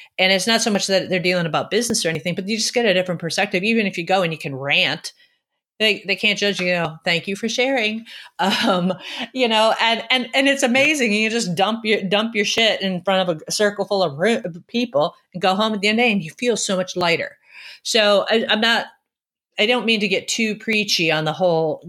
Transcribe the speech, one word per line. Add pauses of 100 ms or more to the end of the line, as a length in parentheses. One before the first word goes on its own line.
(160)
And
it's
not
so
much
that
they're
dealing
about
business
or
anything,
but
you
just
get
a
different
perspective.
Even
if
you
go
and
you
can
rant, (680)
they,
they
can't
judge
you,
you
know,
"Thank
you
for
sharing." (340)
Um, (420)
you
know,
and,
and,
and
it's
amazing.
You
just
dump
your,
dump
your
shit
in
front
of
a,
a
circle
full
of
ru-, (260)
people (180)
and
go
home
at
the
end
of
the
day,
and
you
feel
so
much
lighter. (440)
So
I,
I'm
not, (720)
I
don't
mean
to
get
too
preachy
on
the
whole